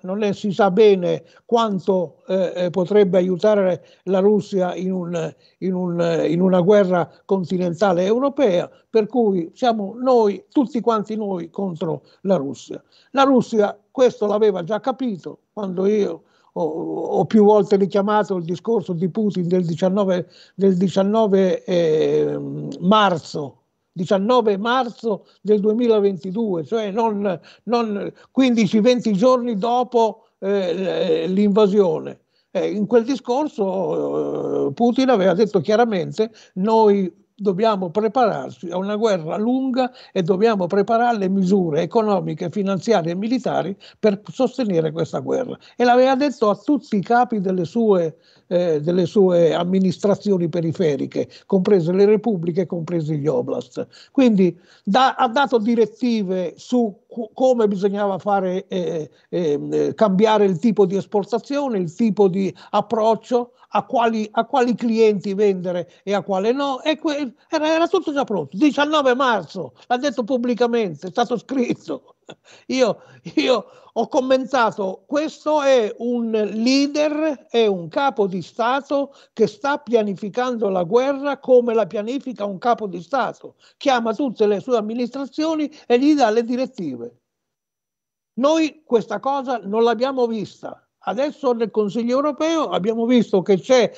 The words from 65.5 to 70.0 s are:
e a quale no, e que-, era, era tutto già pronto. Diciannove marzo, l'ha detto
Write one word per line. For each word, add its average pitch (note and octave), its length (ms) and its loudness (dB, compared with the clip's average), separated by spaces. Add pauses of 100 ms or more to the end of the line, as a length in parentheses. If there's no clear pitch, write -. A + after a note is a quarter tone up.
e G3 100 -4
a G3+ 80 0
quale G3 320 -2
no, C#4 280 -4
e D#4 160 -2
que-, D4 360 -4 (160)
era, D#4 180 -2
era D#4+ 200 2
tutto E4 260 -2
già C#4 100 -2
pronto. F3+ 320 -6
Diciannove C#4+ 580 2
marzo, G3+ 600 -2 (140)
l'ha B3 100 0
detto C4 260 -2